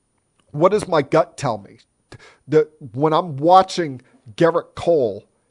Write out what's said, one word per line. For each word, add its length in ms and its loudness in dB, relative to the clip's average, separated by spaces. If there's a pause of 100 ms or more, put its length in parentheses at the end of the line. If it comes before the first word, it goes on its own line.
(520)
what 200 2
does 160 -2
my 140 0
gut 360 0
tell 200 -4
me?" 220 -20 (680)
The, 220 2 (240)
when 200 -2
I'm 240 -2
watching 640 0 (340)
Gerrit 400 0
Cole 500 -2 (260)